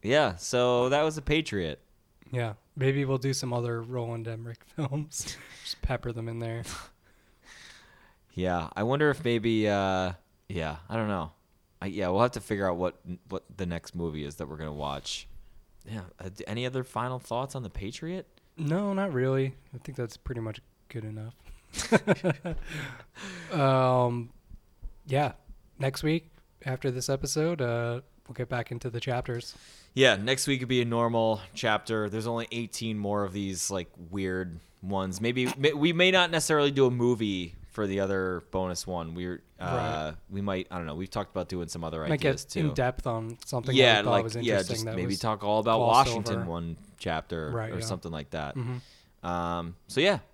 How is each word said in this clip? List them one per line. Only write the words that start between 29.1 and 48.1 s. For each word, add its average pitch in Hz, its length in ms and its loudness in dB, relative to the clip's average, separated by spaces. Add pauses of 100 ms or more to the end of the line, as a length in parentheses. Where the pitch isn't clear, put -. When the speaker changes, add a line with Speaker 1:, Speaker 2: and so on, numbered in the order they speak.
Speaker 1:
Yeah, 127 220 10
next 120 300 0
week 135 140 2
would 123 80 -4
be 123 140 4
a - 20 4
normal 117 560 2 (140)
chapter. 107 560 2
There's 107 160 -4
only 117 260 -2
eighteen 113 460 -4
more 101 260 0
of 95 80 -4
these, 98 380 -2
like, 92 180 -4 (220)
weird 92 500 -2 (220)
ones. 95 380 -2
Maybe 123 360 0
may-, 143 160 4
we 151 200 4
may 180 180 6
not 180 200 4
necessarily 151 400 4
do 135 160 6
a 123 40 6
movie 107 640 2 (160)
for 107 160 -2
the 98 140 0
other 95 500 0
bonus 92 360 -2
one. 82 280 -4
We're, 90 280 -6 (180)
uh, 78 520 -2
Speaker 2:
Right. - 20 -10 (160)
Speaker 1:
we 98 100 -6
might, 95 300 -2
I 90 60 -8
don't 85 100 -6
know. 73 80 -6
We've 92 160 -6
talked 101 200 -6
about 90 180 -4
doing 87 200 -4
some 85 160 -6
other 80 180 -4
Speaker 2:
Might 160 100 0
Speaker 1:
ideas 139 320 0
Speaker 2:
get - 80 -18
Speaker 1:
too. 165 160 0
Speaker 2:
in 131 60 -2
depth 127 320 0
on 113 380 -4
something 127 300 -2
Speaker 1:
Yeah, 127 220 10
Speaker 2:
that 104 40 6
we 101 40 2
thought 120 80 2
Speaker 1:
like, 117 120 4
Speaker 2:
was 110 120 -4
Speaker 1:
yeah, 117 40 -4
Speaker 2:
interesting 107 360 2
Speaker 1:
just 110 100 -2
Speaker 2:
that 110 100 -4
Speaker 1:
maybe 90 120 -2
Speaker 2:
was 98 100 -2
Speaker 1:
talk 107 260 -2
all 104 160 4
about 113 180 4
Speaker 2:
glossed 120 300 8
Speaker 1:
Washington 104 320 0
Speaker 2:
over. 92 100 -2
Speaker 1:
one 82 260 -4 (220)
chapter 80 520 -2
Speaker 2:
Right, 110 220 -4
Speaker 1:
or 92 60 -4
Speaker 2:
yeah. 90 60 -4
Speaker 1:
something 92 280 -4